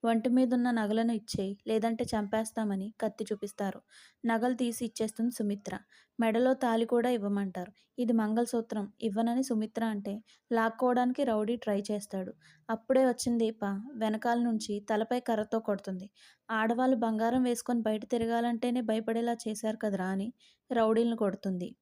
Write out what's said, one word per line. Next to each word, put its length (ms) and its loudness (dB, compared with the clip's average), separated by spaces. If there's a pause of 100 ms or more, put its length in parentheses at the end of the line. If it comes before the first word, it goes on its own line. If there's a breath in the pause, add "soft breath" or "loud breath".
"ఒంటి 240 4
మీదున్న 420 4
నగలను 420 2
ఇచ్చేయ్, 440 -2 (100)
లేదంటే 380 0
చంపేస్తామని" 960 -2
కత్తి 240 -2
చూపిస్తారు. 580 -6 (440 loud breath)
నగలు 280 2
తీసి 300 -2
ఇచ్చేస్తుంది 460 -2
సుమిత్ర. 480 -4 (420 soft breath)
మెడలో 340 4
తాళి 320 2
కూడా 240 2
ఇవ్వమంటారు. 640 -2 (260 soft breath)
"ఇది 140 2
మంగళసూత్రం, 800 0 (100)
ఇవ్వనని" 400 0
సుమిత్ర 420 -2
అంటే 380 -4 (300 soft breath)
లాక్కోవడానికి 720 2
రౌడీ 320 0
ట్రై 340 -2
చేస్తాడు. 440 -6 (360 soft breath)
అప్పుడే 360 4
వచ్చిన 320 0
దీప 260 0 (300)
వెనకాల 440 0
నుంచి 520 -2
తలపై 300 0
కర్రతో 400 -2
కొడుతుంది. 500 -6 (400 soft breath)
"ఆడవాళ్ళు 460 2
బంగారం 460 2
వేసుకొని 380 0
బయట 240 0
తిరగాలంటేనే 760 0
భయపడేలా 560 0 (120)
చేశారు 280 -4
కదరా" 300 -2
అని 260 -2 (400 soft breath)
రౌడీలను 440 2
కొడుతుంది. 640 -2